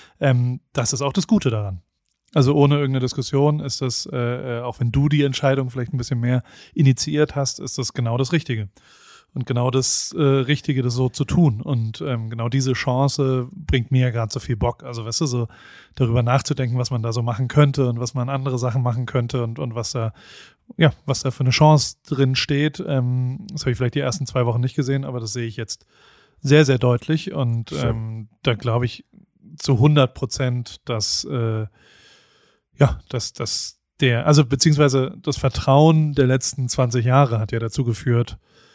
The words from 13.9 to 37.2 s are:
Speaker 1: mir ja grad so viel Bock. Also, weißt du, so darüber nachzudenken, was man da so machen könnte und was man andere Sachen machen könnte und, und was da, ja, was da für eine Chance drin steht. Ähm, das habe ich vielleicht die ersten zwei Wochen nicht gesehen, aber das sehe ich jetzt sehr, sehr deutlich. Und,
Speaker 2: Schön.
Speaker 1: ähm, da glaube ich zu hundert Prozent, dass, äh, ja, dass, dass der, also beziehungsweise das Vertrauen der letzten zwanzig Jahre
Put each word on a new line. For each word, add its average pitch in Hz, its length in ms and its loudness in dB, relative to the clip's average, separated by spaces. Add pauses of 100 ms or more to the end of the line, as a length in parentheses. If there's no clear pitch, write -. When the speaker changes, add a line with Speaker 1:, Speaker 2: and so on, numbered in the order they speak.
Speaker 1:
mir 127 160 4
ja 123 40 0
grad 113 220 -4
so 120 80 -6
viel 120 160 -4
Bock. 120 260 -2
Also, 117 220 -10
weißt 113 160 -4
du, 165 60 0
so 123 200 -2 (480)
darüber 120 280 2
nachzudenken, 127 560 0
was 123 120 -2
man 120 120 -2
da 117 100 -4
so 120 100 -2
machen 120 240 -2
könnte 139 440 4
und 117 100 -2
was 120 140 -6
man 127 160 -4
andere 135 280 -4
Sachen 123 240 0
machen 120 220 0
könnte 120 400 -2
und, 113 140 -6
und 123 160 -6
was 113 180 -6
da, 113 220 -4 (640)
ja, 156 140 4 (120)
was 135 180 -2
da 135 80 -2
für - 100 -6
eine 131 100 2
Chance 151 460 4 (120)
drin 135 260 2
steht. 147 520 -2
Ähm, 127 640 -2
das 147 80 -8
habe 127 120 -2
ich 117 40 -2
vielleicht 123 200 -2
die 143 40 -2
ersten 135 260 -4
zwei 123 200 0
Wochen 117 160 0
nicht 131 120 -2
gesehen, 135 300 -2
aber 127 160 -8
das 107 140 -8
sehe 120 120 -6
ich 107 100 -10
jetzt - 280 -10 (560)
sehr, 147 240 8
sehr 131 140 2
deutlich. 123 540 0
Und, 117 380 -2
Speaker 2:
Schön. 135 200 -2
Speaker 1:
ähm, 110 380 -8 (140)
da 127 120 2
glaube 120 320 -2
ich - 180 -10 (540)
zu 131 200 0
hundert 143 360 4
Prozent, 123 720 -6
dass, - 380 -4
äh, 113 420 -2 (1120)
ja, - 220 4 (100)
dass, - 240 -6
dass - 460 -8 (200)
der, 123 260 2
also 147 200 6
beziehungsweise 135 760 2
das - 160 -4
Vertrauen 147 800 4
der 135 120 4
letzten 127 440 -2
zwanzig 123 340 0
Jahre 127 340 4